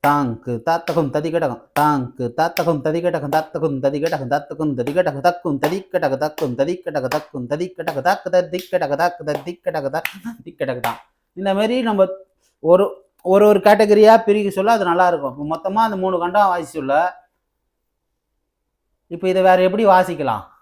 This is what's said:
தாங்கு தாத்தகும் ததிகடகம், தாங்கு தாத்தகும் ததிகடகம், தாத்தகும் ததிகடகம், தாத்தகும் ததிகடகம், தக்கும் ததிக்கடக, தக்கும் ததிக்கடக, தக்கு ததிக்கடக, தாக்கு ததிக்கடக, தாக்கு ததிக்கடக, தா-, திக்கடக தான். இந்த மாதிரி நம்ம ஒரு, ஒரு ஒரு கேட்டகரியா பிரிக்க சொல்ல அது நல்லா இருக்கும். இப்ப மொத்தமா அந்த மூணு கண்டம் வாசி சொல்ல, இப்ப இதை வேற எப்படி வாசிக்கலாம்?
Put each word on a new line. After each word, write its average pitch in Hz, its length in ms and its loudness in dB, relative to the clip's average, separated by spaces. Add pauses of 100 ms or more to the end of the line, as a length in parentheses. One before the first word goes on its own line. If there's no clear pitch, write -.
தாங்கு 135 480 -2 (100)
தாத்தகும் 165 480 -2
ததிகடகம், 151 520 -4 (100)
தாங்கு 131 640 -2
தாத்தகும் 165 480 -2
ததிகடகம், 160 480 -2
தாத்தகும் 156 500 -2
ததிகடகம், 143 480 -4
தாத்தகும் 147 460 -4
ததிகடகம், 143 460 -2
தக்கும் 170 380 -2
ததிக்கடக, 160 580 -2
தக்கும் 139 400 -4
ததிக்கடக, 151 520 -4
தக்கு 147 380 -6
ததிக்கடக, 156 540 -6
தாக்கு 180 300 -2
ததிக்கடக, 175 680 -2
தாக்கு 170 280 -2
ததிக்கடக, 151 680 -6
தா-, 156 140 -6 (400)
திக்கடக 131 360 -8
தான். 117 200 -6 (360)
இந்த 196 180 -2
மாதிரி 220 280 0
நம்ம 208 240 2 (560)
ஒரு, 180 220 6 (400)
ஒரு 196 220 4
ஒரு 208 140 6
கேட்டகரியா 214 640 6
பிரிக்க 202 260 0
சொல்ல 196 220 0
அது 208 120 0
நல்லா 180 240 4
இருக்கும். 139 240 -2
இப்ப 139 140 -10
மொத்தமா 196 360 -2
அந்த 214 140 -2
மூணு 185 220 -2
கண்டம் 185 300 2
வாசி 175 180 -2
சொல்ல, 139 280 -4 (2250)
இப்ப 170 180 -6
இதை 185 140 0
வேற 185 200 6
எப்படி 202 240 2
வாசிக்கலாம்? 156 580 2 (180)